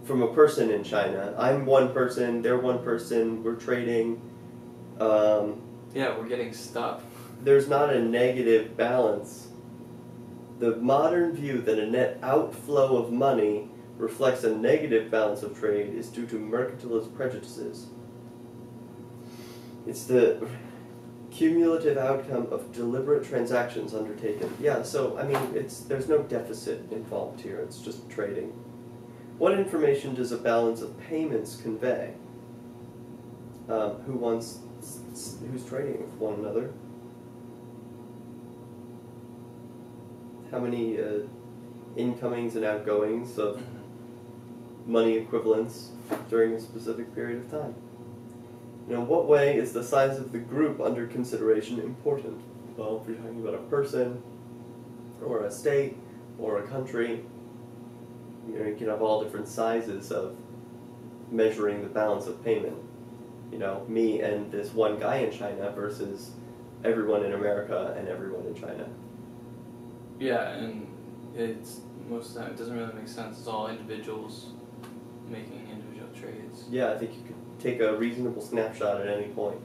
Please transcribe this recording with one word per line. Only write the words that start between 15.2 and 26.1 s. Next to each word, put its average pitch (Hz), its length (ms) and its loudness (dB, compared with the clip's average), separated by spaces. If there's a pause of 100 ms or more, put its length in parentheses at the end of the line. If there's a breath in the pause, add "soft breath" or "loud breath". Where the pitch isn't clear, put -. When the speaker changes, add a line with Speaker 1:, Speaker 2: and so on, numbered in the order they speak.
Speaker 1:
of 104 180 -6
trade 104 360 2
is - 140 -4
due 117 180 -6
to 117 80 -6
mercantilist 113 800 -2
prejudices. - 720 -6 (2000 loud breath)
It's - 180 -6
the 117 420 6 (840 loud breath)
cumulative 160 680 4
outcome 131 540 0
of - 200 -6
deliberate 131 560 2
transactions 120 680 0
undertaken. 107 680 -4
Yeah, - 240 2
so, 127 340 0
I 139 60 -2
mean, 131 320 0
it's, - 260 -4
there's 135 260 -2
no 151 120 8